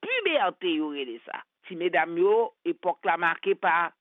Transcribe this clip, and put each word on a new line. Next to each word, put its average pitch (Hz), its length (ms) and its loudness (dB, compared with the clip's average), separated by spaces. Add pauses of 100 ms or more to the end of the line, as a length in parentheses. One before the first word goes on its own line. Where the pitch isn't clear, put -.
pibète, 311 720 0
yo 156 220 -2
rele 123 260 -8
sa. - 220 -12 (200)
Ti 180 160 -12
medam 170 400 0
yo, 214 320 4 (140)
epòk 170 420 -4
la 170 140 2
make 175 340 0
pa 170 460 0